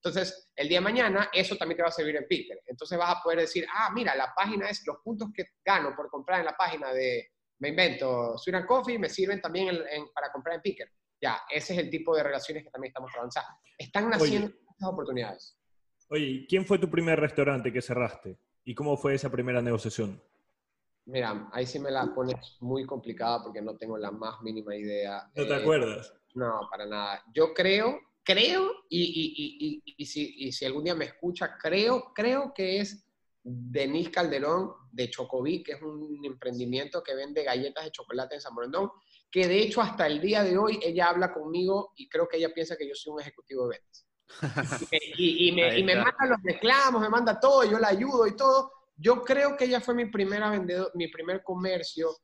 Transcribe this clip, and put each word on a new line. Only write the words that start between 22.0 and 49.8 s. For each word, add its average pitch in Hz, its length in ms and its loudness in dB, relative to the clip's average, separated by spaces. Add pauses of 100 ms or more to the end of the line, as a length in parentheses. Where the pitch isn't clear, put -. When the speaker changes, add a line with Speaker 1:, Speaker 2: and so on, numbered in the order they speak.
Speaker 1:
pones 127 220 -2 (240)
muy 131 260 -4
complicada 117 580 -4
porque 110 180 -10
no 110 160 -8
tengo 110 200 -8
la 104 140 -6
más 110 300 -10
mínima 110 340 -8
idea. 104 600 -6
Speaker 2:
¿No 147 120 -2
te 143 60 0
Speaker 1:
Eh, - 20 2
Speaker 2:
acuerdas? 127 580 0 (220)
Speaker 1:
no, 113 340 -4
para 104 160 -4
nada. 104 380 -4 (100)
Yo 160 200 6
creo, 202 460 4 (240)
creo, 339 480 4 (180)
y, 175 140 0
y, 160 340 -2
y, 151 460 -6
y, - 140 -20
y 143 80 -8
si, 147 300 -8 (120)
y 123 40 -6
si - 140 -8
algún 139 180 -4
día 175 120 0
me 160 100 -4
escucha, 175 520 -6
creo, 208 560 0
creo 262 400 -2
que 190 260 -2
es - 280 -6 (360)
Denise 135 680 -2
Calderón 160 640 0 (180)
de 120 180 -4
Chocoví, 135 540 -4
que 147 100 -10
es 143 80 -12
un 151 420 -10
emprendimiento 127 800 -4
que 135 140 -6
vende 147 280 -4
galletas 139 420 -4
de 156 60 -10
chocolate 131 440 -8
en 143 60 -12
San 123 120 -14
Borondón, 139 380 -4 (400)
que 185 160 4
de 185 120 4
hecho 226 220 2
hasta 185 240 2
el 151 160 2
día 208 220 4
de 185 140 4
hoy 214 260 2
ella 175 260 4
habla 180 240 2
conmigo 180 600 0
y 131 120 -20
creo 165 200 0
que 165 100 -2
ella 165 160 0
piensa 165 240 -4
que 147 100 -6
yo 139 60 -10
soy 151 200 -10
un 151 80 -8
ejecutivo 135 460 -6
de 117 120 -6
ventas. - 280 -20 (200)
Speaker 3:
<laughs> 135 600 -6
Speaker 1:
Y - 40 -
me, 160 80 2 (180)
y, 170 320 4
y - 20 4
me, 175 120 4
Speaker 3:
Ahí 170 160 4
Speaker 1:
y 196 40 2
me 185 100 4
Speaker 3:
está. 202 120 4
Speaker 1:
manda 254 300 4
los 190 80 -8
reclamos, 247 580 4
me 214 80 2
manda 226 300 4
todo, 262 300 8
yo 220 100 4
la 220 100 6
ayudo 233 380 4
y 202 100 0
todo. 269 340 6 (240)
Yo 240 280 4
creo 285 340 4
que 254 80 4
ella 247 160 2